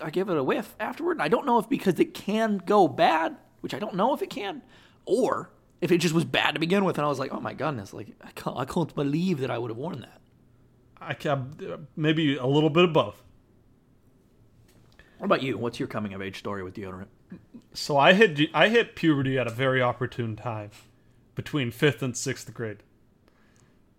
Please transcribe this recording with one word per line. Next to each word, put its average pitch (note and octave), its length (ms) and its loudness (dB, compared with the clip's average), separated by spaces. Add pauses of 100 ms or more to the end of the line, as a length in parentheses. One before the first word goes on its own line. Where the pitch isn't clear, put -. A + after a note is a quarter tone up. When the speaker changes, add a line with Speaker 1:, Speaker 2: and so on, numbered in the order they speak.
Speaker 1:
I D#3+ 100 -8
gave F#3+ 180 -2
it E3 80 0
a C3+ 60 2
whiff G#3 360 -4
afterward. D4 400 -4
I D3+ 80 0
don't A3+ 180 0
know A#3+ 140 4
if - 80 -4
because - 320 0
it - 140 2
can G#3+ 460 0
go G3 280 6
bad, D4 480 2 (260)
which - 120 -6
I - 60 -6
don't G#3+ 160 -6
know A3+ 180 2
if - 80 -4
it F#4+ 80 -8
can, F4+ 320 -8 (440)
or E3+ 440 0 (320)
if E3+ 100 2
it F3 60 6
just D#3+ 160 2
was E3 100 4
bad C3 300 2
to C#3+ 60 -4
begin F#3 260 2
with, E3 120 0
and D3 80 0
I D3 40 2
was C#3 100 -2
like, C3 140 -6
"Oh - 80 -8
my A2 120 -6
goodness, A#2+ 400 -6
like, A2+ 300 -14
I - 80 -20
can't, - 260 -8
I B2+ 80 -2
can't D#3+ 300 -4
believe D#3 460 0
that B2+ 100 -4
I A#2+ 60 -4
would A#2+ 120 -6
have A2+ 80 -8
worn D3+ 240 -8
that." - 200 -20 (800)
Speaker 2:
I E3 120 -6
can, C#3+ 400 -4 (160)
uh, - 80 -10 (200)
maybe D#3 400 2
a B2+ 80 -6
little D3+ 240 4
bit F3 160 6
above. C#3 360 0 (2000)
Speaker 1:
What - 80 -10
about D#3+ 180 2
you? B2 140 -2
What's A#2+ 220 -4
your C3+ 80 -4
coming G#2 260 -6
of G2 80 -8
age F#2+ 180 -8
story G2+ 240 -6
with F#2 100 -10
deodorant? F#2+ 340 -10 (680)
Speaker 2:
So - 240 -2
I D#3 160 8
hit, D#3+ 400 4
I E3+ 160 6
hit A3 260 2
puberty C3+ 420 2
at A#2+ 100 0
a A2+ 40 -6
very C3 300 0
opportune A#2+ 540 -2
time, G#2+ 360 -10 (640)
between B2+ 360 -4
fifth C#3+ 320 2
and B2+ 120 -4
sixth - 380 -8
grade. G#2+ 300 -10 (1160)